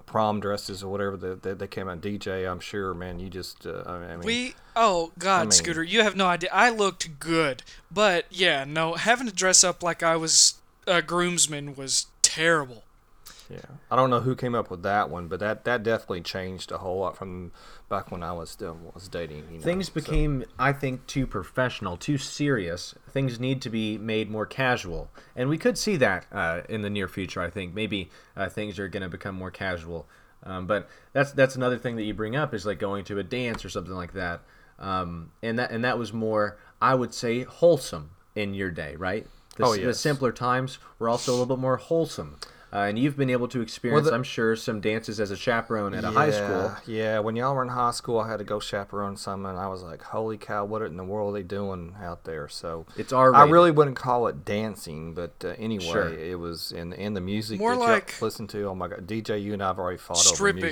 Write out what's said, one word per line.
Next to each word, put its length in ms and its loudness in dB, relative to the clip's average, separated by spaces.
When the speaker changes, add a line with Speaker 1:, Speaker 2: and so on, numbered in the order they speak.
Speaker 1:
prom 340 2
dresses 420 -4
or 80 -8
whatever 280 -2
that, 260 -8
that, 160 -4
that 120 -6
came 180 -6
out. 100 -8
D 180 -6
J, 280 -4
I'm 160 -4
sure, 320 -4
man, 260 -8
you 100 -8
just, 380 -10
uh, 180 -8
I, 100 -8
I 200 -10
mean, 100 -8
Speaker 2:
We, 300 -2
oh, 420 4
God, 200 4
Speaker 1:
I 40 2
mean 80 0
Speaker 2:
Scooter, 320 4
you 200 4
have 120 2
no 120 2
idea. 260 0
I 160 8
looked 500 -2
good, 440 2
but, 380 4
yeah, 340 4
no, 300 0
having 340 2
to 60 -6
dress 280 6
up 220 2
like 180 -2
I 140 6
was 380 6
a 140 6
groomsman 720 0
was 320 -2
terrible. 640 2
Speaker 1:
Yeah, 100 -14
I 60 4
don't 120 6
know 120 4
who 140 2
came 200 -2
up 160 0
with 120 -8
that 260 4
one, 180 -6
but 140 -4
that, 240 -2
that 180 2
definitely 380 0
changed 500 -8
a 80 -6
whole 220 -4
lot 160 -2
from 340 -10
back 200 -4
when 140 -8
I 80 -6
was, 280 -8
uh, 140 -8
was 160 -18
dating. 420 -8
You 60 -12
know, 60 -12
Speaker 3:
Things 240 -2
Speaker 1:
so. 60 -14
Speaker 3:
became, 520 0
I 140 4
think, 360 -4
too 200 -2
professional, 680 -4
too 200 0
serious. 800 -2
Things 300 0
need 220 0
to 60 -6
be 280 -2
made 340 -2
more 140 -2
casual, 640 -2
and 140 0
we 80 2
could 200 2
see 200 0
that, 340 2
uh, 380 -2
in 120 -4
the 80 -4
near 180 -2
future. 340 -6
I 80 -4
think 260 -8
maybe, 340 -4
uh, 120 -2
things 320 -6
are 80 -4
gonna 220 -6
become 260 -10
more 160 -8
casual. 560 -6
Um, 220 -8
but 240 0
that's, 220 -2
that's 220 2
another 220 0
thing 200 -6
that 60 -4
you 100 -4
bring 240 -4
up 160 -2
is, 120 -8
like, 140 -4
going 260 -4
to 140 -4
a 40 -4
dance 400 -6
or 60 -12
something 240 -8
like 200 -8
that. 280 -6
Um, 520 -6
and 160 -2
that, 100 -2
and 140 -4
that 160 0
was 140 -6
more, 440 0
I 140 6
would 180 -2
say, 300 -2
wholesome 680 4
in 180 -2
your 180 -2
day, 240 -8
right? 320 -4
The 80 4
Speaker 1:
Oh, 80 8
Speaker 3:
s-, 60 2
the 80 0
Speaker 1:
yes. 120 0
Speaker 3:
simpler 320 2
times 480 0
were 120 0
also 220 2
a 40 4
little 200 2
bit 60 -4
more 160 2
wholesome. 600 -2
Uh, 160 0
and 100 0
you've 180 2
been 140 2
able 180 2
to 140 -2
experience, 440 2
Speaker 1:
Well, 40 6
the 60 4
Speaker 3:
I'm 80 0
sure, 320 2
some 260 -4
dances 380 -2
as 100 0
a 80 -4
chaperone 560 0
at 100 -4
a 60 -2
high 200 4
Speaker 1:
Yeah, 20 4
Speaker 3:
school. 440 0
Speaker 1:
yeah, 320 0
when 160 0
y'all 180 0
were 80 0
in 80 -2
high 220 2
school, 280 0
I 80 0
had 100 -4
to 60 -6
go 160 -2
chaperone 560 -4
some, 300 -6
and 140 -6
I 80 -4
was 160 -6
like, 180 -12
"Holy 380 -4
cow, 260 -4
what 160 -4
in 160 -6
the 60 -8
world 320 -2
are 20 -4
they 60 -4
doing 580 -6
out 220 -10
there?" 240 -8
So 400 -8
Speaker 3:
It's 160 -6
R-rated. 340 12
Speaker 1:
I 40 4
really 180 10
wouldn't 260 6
call 300 2
it 180 -4
dancing, 720 -4
but, 200 -8
uh, 40 -2
anyway, 260 -4
Speaker 3:
Sure. 240 0
Speaker 1:
it 300 -6
was, 320 -8
and, 240 -8
and 200 -4
the 60 -2
music 380 -4
Speaker 2:
More 160 2
Speaker 1:
that 60 0
y'all 100 4
Speaker 2:
like 280 0
Speaker 1:
listen 280 -4
to, 200 -6
oh 60 -4
my 140 -4
God, 180 -10
D 160 -4
J, 160 -2
you 160 -4
and 80 -4
I 60 0
have 100 -2
already 220 -4
fought 260 2
over 80 8
Speaker 2:
stripping 280 0